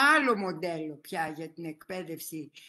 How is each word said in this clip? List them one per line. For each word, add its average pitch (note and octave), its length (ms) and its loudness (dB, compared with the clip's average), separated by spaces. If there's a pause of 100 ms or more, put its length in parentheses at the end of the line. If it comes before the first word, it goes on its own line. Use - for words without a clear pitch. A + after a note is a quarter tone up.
(160)
άλλο C4+ 220 4
μοντέλο E3 580 -4
πια D#3+ 400 -6
για D#3+ 140 -10
την E3 160 -12
εκπαίδευση D#3+ 880 -10 (180)